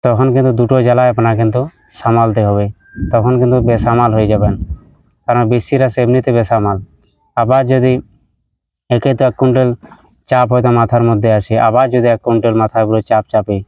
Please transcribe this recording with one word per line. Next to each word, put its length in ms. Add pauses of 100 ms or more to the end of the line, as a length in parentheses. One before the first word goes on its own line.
তখন 280
কিন্তু 200
দুটো 240 (100)
জ্বালায় 280
আপনার 220
কিন্তু 240 (400)
সামালতে 480
হবে, 180 (460)
তখন 260
কিন্তু 180 (120)
বেসামাল 460
হয়ে 180
যাবেন। 220 (760)
কারণ 200
বৃশ্চিক 320
রাশি 200
এমনিতে 320
বেসামাল। 440 (600)
আবার 300
যদি 260 (960)
একে 240
তো 100
এক 120
কুইন্টাল 320 (600)
চাপ 240
হয়তো 180
মাথার 320
মধ্যে 300
আছে, 260
আবার 320
যদি 180
এক 160
কুইন্টাল 300
মাথার 300
উপরে 180
চাপ 300
চাপে 240 (120)